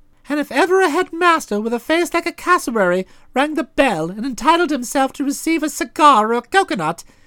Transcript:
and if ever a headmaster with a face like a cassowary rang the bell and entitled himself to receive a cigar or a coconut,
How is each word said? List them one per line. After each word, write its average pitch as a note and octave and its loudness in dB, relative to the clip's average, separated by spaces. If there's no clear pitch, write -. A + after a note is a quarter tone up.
and D4 -2
if C#4+ -6
ever F4+ 2
a F4 2
headmaster E4 0
with A3 -4
a A#3+ -4
face E4 -2
like E4+ -2
a E4+ -6
cassowary G#3+ 0
rang D4 0
the D#4+ -2
bell F3+ 0
and G#3+ -8
entitled D4 0
himself C4+ -2
to C#4+ -4
receive C#4+ -2
a D4+ -2
cigar B3 2
or - 0
a A#3 -2
coconut, A#3+ -2